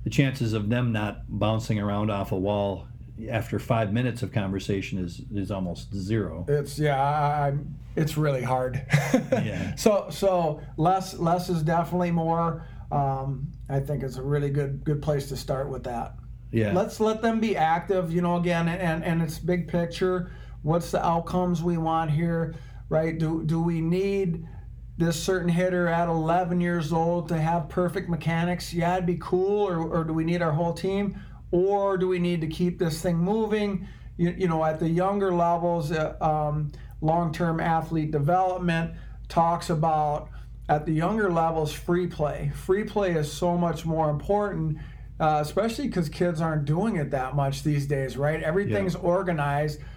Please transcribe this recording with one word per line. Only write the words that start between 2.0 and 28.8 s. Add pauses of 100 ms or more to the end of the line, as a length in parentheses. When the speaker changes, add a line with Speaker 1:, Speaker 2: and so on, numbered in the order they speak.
Speaker 1:
off
a
wall (420)
after
five
minutes
of
conversation
is, (120)
is
almost
zero.
Speaker 2:
It's,
yeah,
I,
I'm, (200)
it's
really
hard.
<laughs>
Speaker 1:
Yeah.
Speaker 2:
So,
so (160)
less,
less
is
definitely
more. (240)
Um, (180)
I
think
it's
a
really
good,
good
place
to
start
with
that. (360)
Speaker 1:
Yeah.
Speaker 2:
Let's
let
them
be
active,
you
know,
again,
and,
and
it's
big
picture. (320)
What's
the
outcomes
we
want
here, (340)
right?
Do,
do
we
need (520)
this
certain
hitter
at
eleven
years
old
to
have
perfect
mechanics?
Yeah,